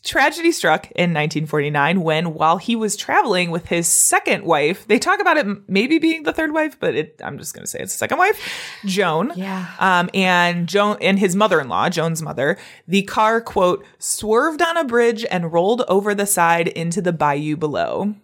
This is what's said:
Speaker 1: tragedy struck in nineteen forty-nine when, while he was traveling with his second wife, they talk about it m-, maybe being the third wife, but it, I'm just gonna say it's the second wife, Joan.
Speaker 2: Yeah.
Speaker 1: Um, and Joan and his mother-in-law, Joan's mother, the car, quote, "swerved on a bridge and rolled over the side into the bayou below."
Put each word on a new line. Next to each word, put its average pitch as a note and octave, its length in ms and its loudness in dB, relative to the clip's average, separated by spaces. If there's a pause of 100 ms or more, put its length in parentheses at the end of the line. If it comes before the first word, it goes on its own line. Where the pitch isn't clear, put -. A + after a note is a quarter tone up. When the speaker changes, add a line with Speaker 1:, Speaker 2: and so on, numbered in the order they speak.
Speaker 1:
tragedy E4+ 480 2
struck D#3+ 400 0
in F3 200 0
nineteen D3+ 320 -2
forty-nine D3 560 0
when, D#3+ 320 0
while D#3+ 240 2
he A#3 200 -2
was A3 200 -2
traveling G3+ 540 0
with E3 160 -4
his E3+ 200 0
second - 580 2
wife, D#3 420 0
they A3+ 120 4
talk G4 220 0
about F4 160 4
it D4 80 2
m-, - 240 -6
maybe B3 300 2
being D#4+ 240 0
the D#4+ 100 -2
third D#4+ 200 -2
wife, D#4 280 -2
but D3+ 140 -2
it, - 280 -6
I'm - 140 -8
just - 180 -12
gonna - 120 -14
say - 140 -10
it's - 120 -8
the - 60 -8
second A3 180 -2
wife, F#4+ 240 2 (460)
Joan. F#3 500 0
Speaker 2:
Yeah. F#3 300 -6 (120)
Speaker 1:
Um, F3+ 360 2
and F3 520 2
Joan G3+ 360 2
and G3 160 4
his F#3+ 180 2
mother-in-law, D#3 540 2
Joan's E3 320 -2
mother, D3+ 340 -2 (300)
the F#3+ 160 2
car, A3+ 400 2
quote, F#3 420 0 (140)
"swerved C#4+ 640 -2
on E4 160 0
a E4 60 0
bridge A#3 460 0
and E3+ 220 -4
rolled G3+ 360 2
over G3+ 260 2
the G3+ 120 0
side E3+ 420 2
into E3+ 340 -4
the F3+ 100 0
bayou D3+ 460 0
below." B2+ 640 -2